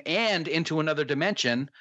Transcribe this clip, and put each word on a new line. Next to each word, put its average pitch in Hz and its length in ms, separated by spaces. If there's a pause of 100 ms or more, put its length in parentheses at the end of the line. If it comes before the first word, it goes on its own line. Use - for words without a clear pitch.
and 185 420
into 160 320
another 151 240
dimension 139 640 (120)